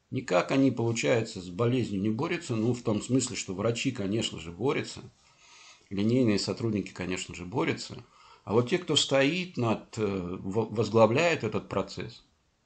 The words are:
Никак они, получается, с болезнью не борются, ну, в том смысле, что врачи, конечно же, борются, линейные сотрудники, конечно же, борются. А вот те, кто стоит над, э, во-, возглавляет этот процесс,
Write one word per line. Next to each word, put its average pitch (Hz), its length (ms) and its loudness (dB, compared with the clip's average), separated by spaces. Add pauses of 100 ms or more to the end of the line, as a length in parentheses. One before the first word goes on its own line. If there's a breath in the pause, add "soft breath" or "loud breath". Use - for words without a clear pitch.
(120)
Никак 143 400 0
они, 135 200 6
получается, 117 720 0
с 87 80 -10
болезнью 104 520 0
не 107 80 2
борются, 147 460 -2
ну, 110 180 2
в 123 80 -6
том 107 200 0
смысле, 120 340 0
что - 180 -6
врачи, 117 380 0
конечно 101 480 -2
же, 80 120 -12
борются, 104 500 -4 (880 loud breath)
линейные 107 500 2
сотрудники, 104 520 -2
конечно 90 440 -6
же, 87 80 -10
борются. 123 580 -4 (440 loud breath)
А 98 80 -4
вот 123 160 4
те, 175 80 2
кто 160 180 -2
стоит 151 600 2
над, - 400 -2
э, 95 420 -2
во-, 107 280 -2
возглавляет 113 760 4
этот 101 240 -2
процесс, - 560 -6 (420)